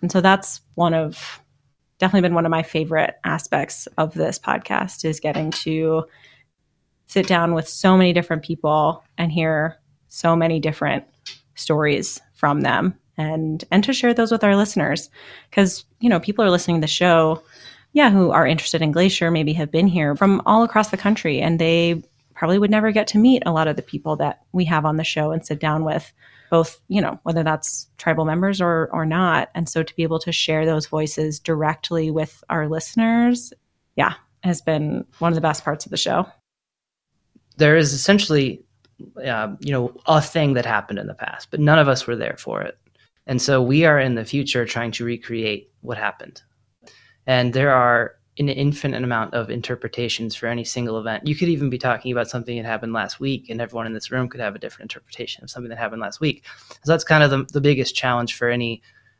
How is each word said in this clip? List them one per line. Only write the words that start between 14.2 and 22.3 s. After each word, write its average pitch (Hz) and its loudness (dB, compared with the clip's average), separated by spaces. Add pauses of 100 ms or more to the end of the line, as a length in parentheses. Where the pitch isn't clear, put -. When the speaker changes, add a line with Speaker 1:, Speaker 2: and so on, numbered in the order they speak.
Speaker 1:
with 220 0
our 202 4
listeners. 190 0 (400)
'Cause, 196 2 (140)
you 240 2
know, 180 4
people 208 0
are 196 4
listening 175 2
to 160 2
the 151 -2
show, 165 2 (500)
yeah, 294 6
who 190 6
are 156 4
interested 160 0
in 151 2
Glacier, 175 2
maybe 156 2
have 156 -2
been 165 4
here 160 2
from 196 4
all 220 6
across 214 0
the 190 -2
country, 165 0
and 165 0
they 170 2 (320)